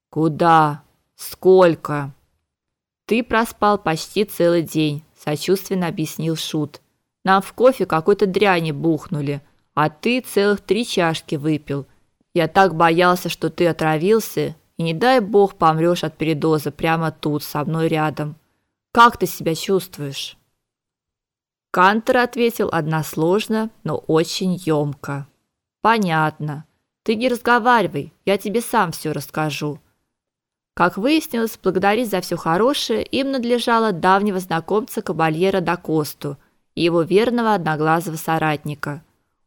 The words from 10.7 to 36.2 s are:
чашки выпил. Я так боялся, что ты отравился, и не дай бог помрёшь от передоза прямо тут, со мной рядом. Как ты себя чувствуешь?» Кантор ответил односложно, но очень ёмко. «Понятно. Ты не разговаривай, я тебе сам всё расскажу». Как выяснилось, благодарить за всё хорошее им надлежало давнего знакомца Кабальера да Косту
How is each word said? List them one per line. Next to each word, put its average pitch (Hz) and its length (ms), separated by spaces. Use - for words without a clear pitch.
чашки 165 500
выпил. 143 500
Я 165 140
так 185 280
боялся, 175 540
что 160 200
ты 175 180
отравился, 156 880
и 165 60
не 165 100
дай 247 260
бог 202 360
помрёшь 165 480
от - 140
передоза 156 540
прямо 165 400
тут, 151 320
со 147 220
мной 160 240
рядом. 151 460
Как 269 260
ты 185 80
себя 165 300
чувствуешь?» 156 800
Кантор 214 460
ответил 240 540
односложно, 170 1000
но 156 140
очень 170 580
ёмко. 147 640
«Понятно. 156 840
Ты 226 120
не 233 120
разговаривай, 226 840
я 196 120
тебе 196 240
сам 196 320
всё - 180
расскажу». 151 680
Как 175 240
выяснилось, 233 640
благодарить 196 480
за 190 120
всё 175 160
хорошее 214 680
им 269 280
надлежало 233 600
давнего 190 480
знакомца 185 600
Кабальера 165 580
да 170 160
Косту 151 600